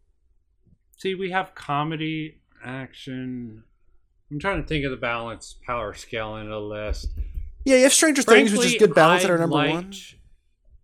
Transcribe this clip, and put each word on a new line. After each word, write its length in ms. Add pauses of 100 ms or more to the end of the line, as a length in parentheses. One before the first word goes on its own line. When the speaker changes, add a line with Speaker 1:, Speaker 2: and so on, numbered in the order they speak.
(1000)
Speaker 1:
See, 160
we 160
have 240
comedy, 840 (240)
action. 1000 (680)
I'm 80
trying 220
to 80
think 160
of 60
the 60
balance 600 (100)
power 280
scale 420
in 140
a 80
list. 500 (560)
Speaker 2:
Yeah, 120
you 80
have 100
Stranger 280
Things, 300
which 80
is 120
Speaker 1:
Frankly, 160
Speaker 2:
good 60
balance 300
at 60
our 60
Speaker 1:
I 40
Speaker 2:
number 160
Speaker 1:
liked, 160
Speaker 2:
one. 200 (920)